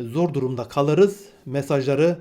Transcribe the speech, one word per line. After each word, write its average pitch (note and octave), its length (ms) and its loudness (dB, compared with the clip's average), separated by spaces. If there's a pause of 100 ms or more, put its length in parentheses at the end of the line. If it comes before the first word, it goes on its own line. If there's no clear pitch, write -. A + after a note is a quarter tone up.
(140)
zor E3 200 0
durumda B2+ 300 -4
kalırız D3+ 560 2 (260)
mesajları C#3+ 760 0